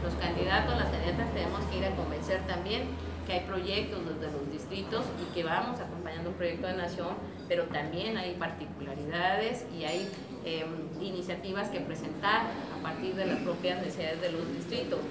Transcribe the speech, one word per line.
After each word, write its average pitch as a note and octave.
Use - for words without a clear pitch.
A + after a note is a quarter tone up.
Los E3+
candidatos, F3+
las A3+
candidatas F3
tenemos F#3+
que F#3
ir F#3
a G3
convencer F3
también F#3+
que F#3+
hay F3
proyectos G3
desde D3+
los C#3+
distritos G3
y E3+
que E3+
vamos F#3
acompañando E3+
un -
proyecto E3+
de F#3
nación, F3
pero E3+
también E3+
hay F3+
particularidades E3
y D#3+
hay, F3+
em, D#3+
iniciativas F#3+
que F#3
presentar G#3+
a -
partir F#3
de F#3+
las F3
propias F3+
necesidades E3
de F3
los E3
distritos. F3